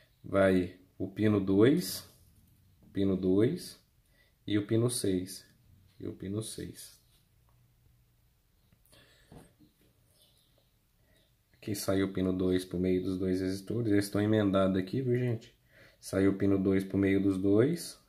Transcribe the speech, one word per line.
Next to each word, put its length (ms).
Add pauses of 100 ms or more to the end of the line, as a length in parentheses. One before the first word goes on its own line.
(220)
vai 560 (200)
o 100
pino 320
dois, 640 (760)
o 60
pino 280
dois 640 (640)
e 120
o 100
pino 220
seis, 580 (500)
e 80
o 60
pino 300
seis. 600 (4000)
Aqui 200
saiu 340
o 40
pino 220
dois 320
pro 120
meio 240
dos 160
dois 220
resistores. 500
Eles 140
estão 160
emendados 580
aqui, 240
viu, 160
gente? 360 (480)
Saiu 300
o 60
pino 240
dois 220
pro 140
meio 260
dos 140
dois 600 (120)